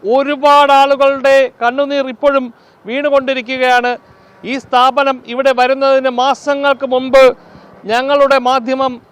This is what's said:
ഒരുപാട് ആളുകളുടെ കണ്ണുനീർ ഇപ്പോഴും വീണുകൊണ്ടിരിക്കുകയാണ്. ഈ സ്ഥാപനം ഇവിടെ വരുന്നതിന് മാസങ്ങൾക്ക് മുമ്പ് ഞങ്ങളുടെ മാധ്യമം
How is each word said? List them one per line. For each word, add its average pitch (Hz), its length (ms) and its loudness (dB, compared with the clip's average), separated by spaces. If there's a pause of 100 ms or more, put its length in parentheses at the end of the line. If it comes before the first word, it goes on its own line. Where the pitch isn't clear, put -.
(160)
ഒരുപാട് 285 640 2
ആളുകളുടെ 277 560 2 (260)
കണ്ണുനീർ 277 540 -2
ഇപ്പോഴും 277 320 0 (420)
വീണുകൊണ്ടിരിക്കുകയാണ്. 254 1040 -2 (580)
ഈ - 20 -6 (120)
സ്ഥാപനം 262 520 0 (160)
ഇവിടെ 262 180 0 (100)
വരുന്നതിന് 269 500 0 (100)
മാസങ്ങൾക്ക് 277 760 -2
മുമ്പ് 262 280 4 (680)
ഞങ്ങളുടെ 277 440 2 (120)
മാധ്യമം 262 440 -2 (180)